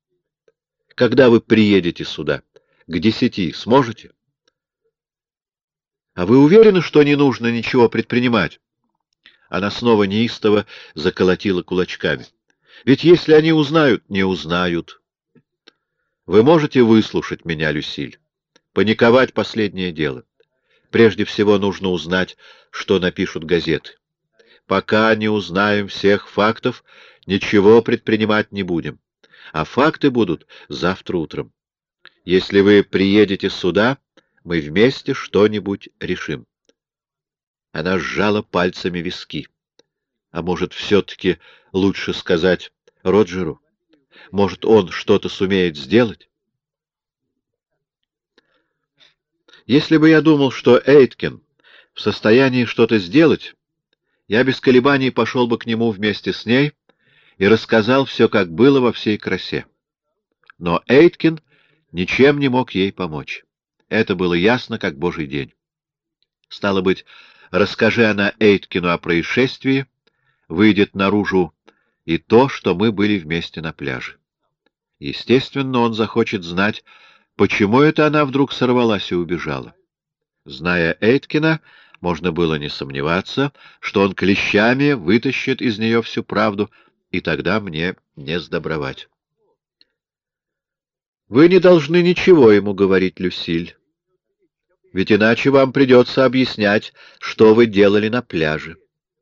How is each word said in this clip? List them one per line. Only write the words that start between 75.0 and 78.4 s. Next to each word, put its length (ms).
он 140
захочет 500
знать, 400
почему 460
это 260
она 180
вдруг 280